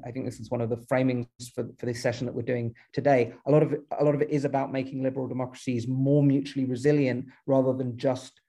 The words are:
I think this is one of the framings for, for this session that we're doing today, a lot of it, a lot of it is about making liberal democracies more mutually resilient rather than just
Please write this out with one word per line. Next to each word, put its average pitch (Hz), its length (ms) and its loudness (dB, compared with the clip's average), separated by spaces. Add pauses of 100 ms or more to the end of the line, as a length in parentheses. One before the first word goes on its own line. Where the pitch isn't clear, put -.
I 127 60 -10
think 127 140 -8
this 117 140 -8
is 110 120 -10
one 120 100 -2
of 117 80 -2
the 120 60 0
framings 127 500 0 (300)
for, 117 120 -4 (120)
for - 60 -8
this 117 160 -4
session 120 260 -2
that - 80 -8
we're 127 80 -4
doing 120 320 -2 (180)
today, 131 400 4 (140)
a - 40 2
lot 156 120 8
of 143 100 0
it, 147 80 -6 (180)
a 143 40 2
lot 147 100 4
of 143 80 0
it 147 80 0
is 143 160 0
about 135 260 -2
making 131 300 -6
liberal 131 260 -4
democracies 123 600 -4
more 135 340 4
mutually 139 440 2
resilient 127 600 2 (220)
rather 131 260 4
than 127 240 -4
just 127 520 -4